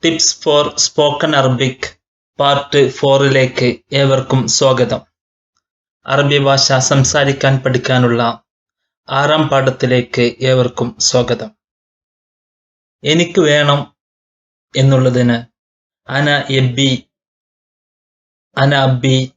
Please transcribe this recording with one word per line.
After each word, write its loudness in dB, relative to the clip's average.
Tips -2
for 2
Spoken -2
Arabic -2
പാർട്ട് 0
ഫോറിലേക്ക് 0
ഏവർക്കും 0
സ്വാഗതം. 0
അറബി 0
ഭാഷ 2
സംസാരിക്കാൻ 0
പഠിക്കാനുള്ള -2
ആറാം 0
പാഠത്തിലേക്ക് 0
ഏവർക്കും 0
സ്വാഗതം. -2
എനിക്ക് 0
വേണം 0
എന്നുള്ളതിന് 2
അന -2
യബ്ബി, -2
അന 2
അബ്ബി 0